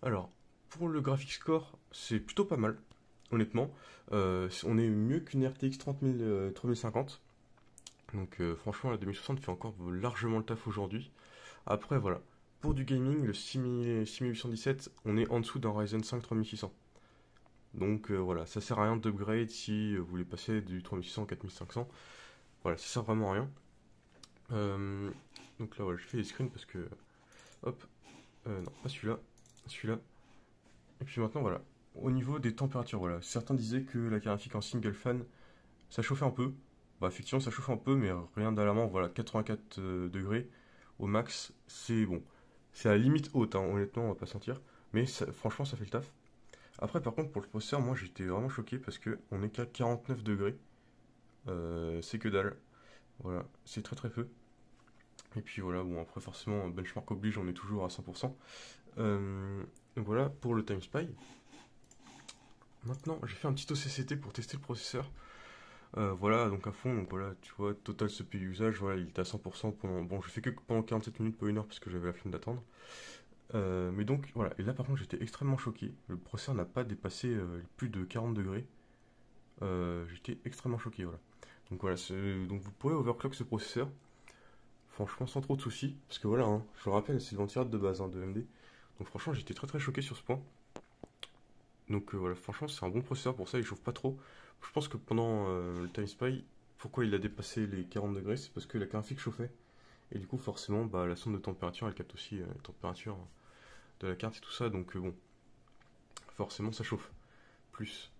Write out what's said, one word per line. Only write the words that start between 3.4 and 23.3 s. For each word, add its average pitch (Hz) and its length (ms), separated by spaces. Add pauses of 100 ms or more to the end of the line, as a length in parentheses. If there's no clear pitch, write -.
Euh, 92 360
c'est, - 180
on 110 120
est 113 100
mieux 110 320
qu'une 135 260
R 135 80
T 135 120
X 135 120
trente 139 220
mille, 131 220
euh, 98 300
trois - 160
mille 120 100
cinquante. 120 420 (960)
Donc, 95 260
euh, 85 140
franchement, 107 360
la 117 60
deux 98 100
mille 98 100
soixante 139 240
fait - 100
encore 101 240 (160)
largement 113 480
le 107 60
taf 110 220
aujourd'hui. 101 440 (580)
Après, 117 300
voilà. 95 220 (400)
Pour - 140
du 135 100
gaming, 135 400
le 104 100
six - 240
mille, 120 480
six - 160
mille 123 100
huit 113 60
cent 123 100
dix-sept, 135 440 (120)
on 107 120
est 110 140
en 120 100
dessous 113 180
d'un 113 180
Ryzen 107 280
cinq 123 180
trois - 140
mille 107 100
six 107 120
cents. 95 140 (1000)
Donc, 107 360
euh, 101 60
voilà, 90 300
ça - 140
sert 107 180
à 104 60
rien 110 120
d'upgrade 110 520
si, 107 460
euh, 98 40
vous 87 80
voulez 90 180
passer 107 360
du 92 220
trois - 140
mille 90 100
six - 80
cents 107 100
au - 20
quatre - 160
mille 95 100
cinq - 200
cents. 120 160 (720)
Voilà, 85 160
ça - 80
sert - 160
vraiment 110 280